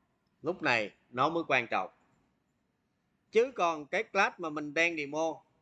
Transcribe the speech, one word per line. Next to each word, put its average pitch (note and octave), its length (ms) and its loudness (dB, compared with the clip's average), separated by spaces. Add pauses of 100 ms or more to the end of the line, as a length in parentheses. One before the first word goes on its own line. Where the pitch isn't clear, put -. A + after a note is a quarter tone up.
(420)
Lúc F3 200 -4
này A#2+ 300 0 (180)
nó C3 200 0
mới E3 180 -2
quan B2+ 200 2
trọng. G2 240 -4 (1400)
Chứ A#3+ 240 4
còn E3 300 0
cái G3 180 -4
class G#3+ 360 0
mà E3 100 -4
mình D3+ 240 -6
đang E3 240 2
demo D3+ 460 -4 (180)